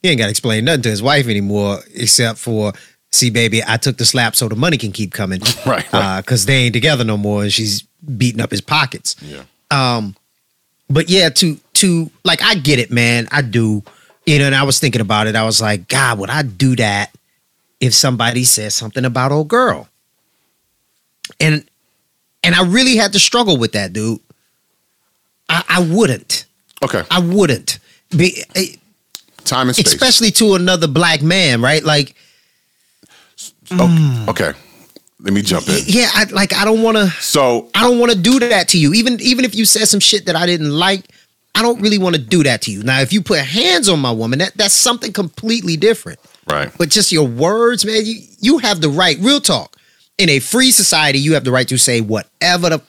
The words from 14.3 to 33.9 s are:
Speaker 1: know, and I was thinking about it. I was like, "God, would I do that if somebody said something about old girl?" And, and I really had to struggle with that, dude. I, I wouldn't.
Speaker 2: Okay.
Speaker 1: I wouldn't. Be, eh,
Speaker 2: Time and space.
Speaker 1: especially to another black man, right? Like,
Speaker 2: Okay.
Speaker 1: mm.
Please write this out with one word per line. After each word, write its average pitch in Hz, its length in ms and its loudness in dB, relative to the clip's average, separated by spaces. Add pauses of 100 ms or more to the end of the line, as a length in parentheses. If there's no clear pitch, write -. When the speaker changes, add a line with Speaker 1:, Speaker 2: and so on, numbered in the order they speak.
Speaker 1:
know, 143 60 2
and 135 100 2
I 135 80 2
was 139 160 0
thinking 123 220 0
about 107 260 0
it. 107 100 -2
I 110 80 0
was 113 160 0
like, 104 260 -4
"God, 120 320 0
would 98 100 -8
I 147 120 -2
do 127 340 0
that 104 360 -2 (680)
if 127 140 0
somebody 120 500 0
said 107 300 -2
something 117 320 -6
about 127 260 -2
old 151 160 -2
girl?" 233 400 0 (1500)
And, 151 240 0 (800)
and 175 120 2
I 185 80 2
really 247 340 2
had 202 160 0
to 196 60 2
struggle 214 380 2
with 117 160 0
that, 95 200 -4
dude. 110 260 -4 (1300)
I, 165 200 -2
I 185 120 2
wouldn't. 165 640 0 (380)
Speaker 2:
Okay. 110 260 -2
Speaker 1:
I 175 100 2
wouldn't. 175 600 0 (360)
Be, 180 280 0 (120)
eh, 185 200 -6 (680)
Speaker 2:
Time 127 240 0
and 127 80 -2
space. 156 160 2
Speaker 1:
especially 240 380 2
to 208 240 4
another 180 320 0
black 160 340 2
man, 156 400 2
right? 147 220 2
Like, 147 320 0 (1600)
Speaker 2:
Okay. 180 120 0
Speaker 1:
mm. 151 460 2